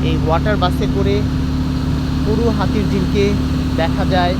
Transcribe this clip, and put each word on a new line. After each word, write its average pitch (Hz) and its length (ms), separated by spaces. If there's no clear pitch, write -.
এই 254 140
ওয়াটার 170 300
বাসে 180 380
করে 202 260
পুরো 233 240
হাতির 208 420
ঝিলকে 202 420
দেখা - 280
যায় 180 340